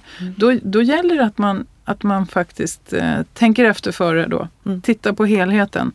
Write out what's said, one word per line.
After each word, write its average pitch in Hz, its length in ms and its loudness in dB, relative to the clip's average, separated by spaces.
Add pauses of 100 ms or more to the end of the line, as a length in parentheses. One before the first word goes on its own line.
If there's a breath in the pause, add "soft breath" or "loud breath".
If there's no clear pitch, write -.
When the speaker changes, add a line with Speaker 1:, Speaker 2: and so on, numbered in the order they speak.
(200 loud breath)
Speaker 1:
Mm. 185 180 -8
Speaker 2:
Då, 226 160 4 (100)
då 196 180 0
gäller 330 340 2
det 277 100 2
att 208 120 -4
man, 202 280 -2 (200)
att - 180 -8
man 196 240 0
faktiskt, - 680 -6
eh, 165 280 0 (120)
tänker 233 320 4
efter 196 260 0
före 165 360 0
då. 170 200 -4 (180)
Speaker 1:
Mm. 190 160 -6
Speaker 2:
Tittar 214 320 0
på 214 120 0
helheten 202 680 0